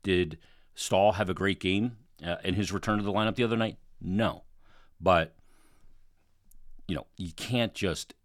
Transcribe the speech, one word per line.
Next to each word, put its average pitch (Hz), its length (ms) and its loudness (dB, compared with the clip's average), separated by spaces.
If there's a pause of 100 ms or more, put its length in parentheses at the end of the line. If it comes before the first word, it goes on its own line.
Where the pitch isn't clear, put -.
Did 90 340 2 (360)
Stahl 101 380 4
have 92 180 -2
a 87 40 0
great 95 240 0
game, 104 380 0 (280)
uh, 85 200 -2
in 92 100 0
his 95 160 0
return 104 280 0
to 101 60 -2
the 101 80 -2
lineup 107 220 0
the 123 100 0
other 113 120 0
night? 113 220 -2 (220)
No. 95 440 -2 (560)
But, 85 340 4 (1500)
you 90 80 -4
know, 69 120 -8 (100)
you 87 160 -8
can't 117 420 -2
just - 400 -4 (100)